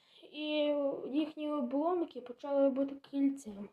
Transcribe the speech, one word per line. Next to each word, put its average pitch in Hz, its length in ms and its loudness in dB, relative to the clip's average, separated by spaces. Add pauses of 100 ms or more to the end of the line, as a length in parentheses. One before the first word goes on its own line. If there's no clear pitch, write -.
(320)
І 302 160 -6 (600)
їхні 302 440 -2
обломки 294 680 0
почали 277 480 2
бути 277 260 0
кільцем. 269 760 -2